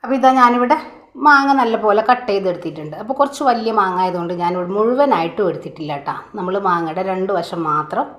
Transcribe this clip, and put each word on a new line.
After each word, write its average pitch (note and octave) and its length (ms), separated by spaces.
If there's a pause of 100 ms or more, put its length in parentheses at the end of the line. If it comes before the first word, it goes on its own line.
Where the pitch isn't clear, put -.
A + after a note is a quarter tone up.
അപ്പോൾ B3 140
ഇതാ C4 200
ഞാനിവിടെ B3 380 (500)
മാങ്ങ C#4 340
നല്ലപോലെ G#3+ 500
കട്ട് A#3+ 200
ചെയ്തെടുത്തിട്ടുണ്ട്. E3+ 720
അപ്പോൾ A3 180
കുറച്ച് C#4+ 280
വലിയ A3+ 320
മാങ്ങ F#3 240
ആയതുകൊണ്ട് F3 380
ഞാനിവിടെ F3+ 340
മുഴുവനായിട്ടും G#3+ 760
എടുത്തിട്ടില്ല D3+ 460 (100)
ട്ടോ. D3 80 (240)
നമ്മൾ F#3 160 (140)
മാങ്ങയുടെ E3+ 420
രണ്ട് F#3+ 280
വശം E3+ 320
മാത്രം D3+ 360 (140)